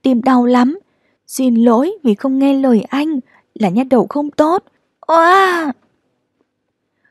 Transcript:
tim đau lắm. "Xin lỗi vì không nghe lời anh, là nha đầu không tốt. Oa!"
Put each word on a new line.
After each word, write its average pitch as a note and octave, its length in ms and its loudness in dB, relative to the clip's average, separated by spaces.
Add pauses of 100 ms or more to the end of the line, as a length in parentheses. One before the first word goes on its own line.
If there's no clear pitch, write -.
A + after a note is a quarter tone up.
tim B3+ 200 0
đau B3 240 2
lắm. B3 340 0 (480)
"Xin B3+ 280 -2
lỗi A#3+ 380 2 (100)
vì G#3+ 120 2
không C4+ 240 -4
nghe C#4 140 2
lời C4 280 2
anh, D4 380 -4 (340)
là G#3 160 -2
nha A3 140 -2
đầu B3+ 260 0
không D4 220 -6
tốt. G#3+ 320 -2 (440)
Oa!" E4+ 640 0 (1400)